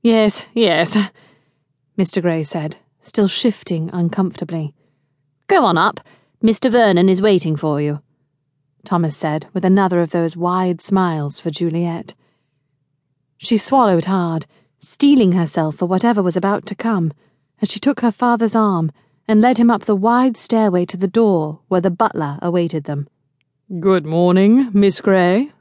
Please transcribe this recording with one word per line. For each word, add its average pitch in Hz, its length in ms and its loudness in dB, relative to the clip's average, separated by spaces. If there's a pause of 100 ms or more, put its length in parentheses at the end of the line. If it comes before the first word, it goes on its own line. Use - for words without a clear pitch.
"Yes, 220 420 2 (100)
yes," 170 420 0 (1000)
Mister 185 240 -2
Grey 165 220 -2
said, 156 340 -8 (240)
still - 260 -2
shifting 175 640 -4
uncomfortably. 170 840 -4 (760)
"Go 330 180 2
on 170 120 2
up. 180 220 0 (420)
Mister 226 280 0
Vernon 196 400 4
is 185 120 2
waiting 180 360 0
for 147 240 -2
you," 147 180 -4 (840)
Thomas 165 320 -2
said, 156 340 -4
with 180 140 -4
another 185 340 2
of 165 120 -2
those 170 260 -4
wide 180 420 -2
smiles 165 580 -2
for 165 140 -8
Juliet. 170 640 -6 (1200)
She - 200 -2
swallowed 208 480 2
hard, 170 400 -2 (320)
steeling 254 560 2
herself 160 420 -2
for 214 100 -4
whatever 202 380 0
was 180 140 -2
about 196 300 -2
to 202 80 -10
come, 185 360 -2 (500)
as 214 80 -4
she - 100 -10
took - 200 -2
her 240 120 0
father's 233 440 0
arm 190 340 0 (380)
and 214 140 4
led 247 180 4
him 233 100 4
up 240 160 0
the 214 100 0
wide 233 400 2
stairway 208 480 0
to 175 140 -8
the 190 100 -2
door 180 600 0
where 185 140 0
the 185 100 0
butler 160 500 -2
awaited 170 440 -4
them. 143 220 -8 (720)
"Good 185 240 2
morning, 190 680 2
Miss 202 280 2
Grey" 190 600 2